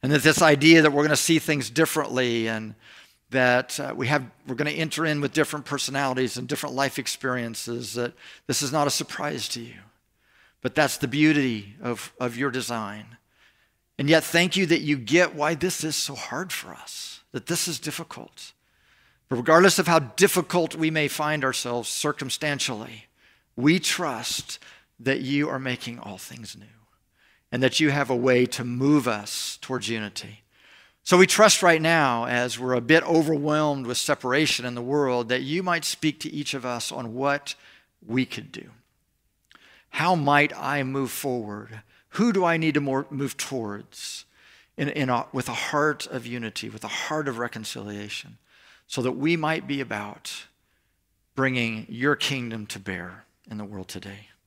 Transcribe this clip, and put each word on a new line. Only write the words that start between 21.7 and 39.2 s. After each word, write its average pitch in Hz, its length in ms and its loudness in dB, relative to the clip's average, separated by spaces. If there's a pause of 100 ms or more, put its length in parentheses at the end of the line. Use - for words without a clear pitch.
circumstantially, 131 1160 -4 (480)
we 151 220 4
trust - 840 -4 (420)
that 131 180 0
you 143 300 -2
are 131 100 -4
making 123 400 -8
all 101 180 -12
things - 400 -16
new 104 80 -20 (840)
and 127 120 0
that 131 160 4
you 156 100 6
have 139 200 0
a 131 60 2
way 123 300 4
to 123 180 -6
move 127 440 2
us 104 540 -6
towards 120 280 -6
unity. 107 540 -8 (600)
So 180 140 6
we 185 80 12
trust 208 380 6
right 165 180 6
now, 143 440 4
as 123 340 -2
we're 127 140 -2
a 123 80 2
bit 156 220 6
overwhelmed 151 840 2
with 123 100 -4
separation 131 680 0
in 123 100 -6
the 120 60 -8
world, 123 480 0
that 127 120 0
you 151 220 -4
might 170 200 -2
speak - 380 -2
to - 100 -8
each 143 220 -6
of 127 120 -8
us 120 260 -4
on 117 240 -8
what 143 400 -2 (500)
we 123 200 0
could - 260 -12
do. - 180 -16 (1200)